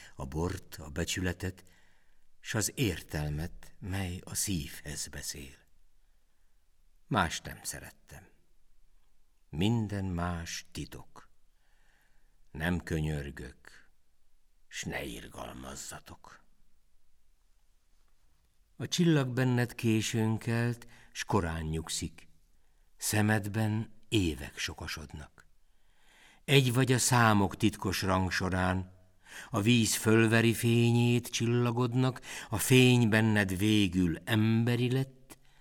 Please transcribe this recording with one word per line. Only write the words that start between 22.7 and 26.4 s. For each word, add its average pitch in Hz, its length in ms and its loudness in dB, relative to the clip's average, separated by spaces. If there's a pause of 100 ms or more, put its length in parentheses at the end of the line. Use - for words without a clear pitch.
Szemedben 107 960 0 (160)
évek 76 500 -2
sokasodnak. - 880 -12 (1000)